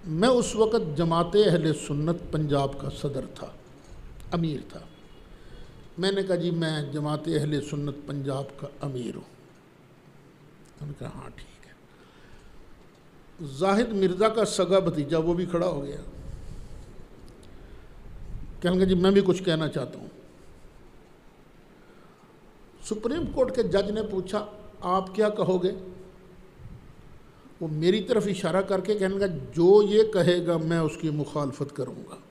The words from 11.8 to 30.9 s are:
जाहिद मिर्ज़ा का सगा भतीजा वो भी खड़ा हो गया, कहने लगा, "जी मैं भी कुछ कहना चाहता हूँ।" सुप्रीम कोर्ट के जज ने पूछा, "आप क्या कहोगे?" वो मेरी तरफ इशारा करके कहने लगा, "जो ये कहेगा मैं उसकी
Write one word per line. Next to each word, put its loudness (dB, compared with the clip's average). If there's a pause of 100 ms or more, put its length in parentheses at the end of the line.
जाहिद 2
मिर्ज़ा 4
का 2 (100)
सगा 4
भतीजा 0
वो 2
भी 0
खड़ा 0
हो -4
गया, -8 (2500)
कहने 2
लगा, 4
"जी 4
मैं 6
भी 8
कुछ 2
कहना 0
चाहता -6
हूँ।" -14 (2750)
सुप्रीम -4
कोर्ट 2
के 2
जज 0
ने -2
पूछा, -2 (460)
"आप 0
क्या 4
कहोगे?" 2 (1900)
वो -6
मेरी 2
तरफ 2
इशारा 0
करके 0
कहने 0
लगा, 0 (260)
"जो 10
ये 6 (100)
कहेगा 4
मैं 0
उसकी -2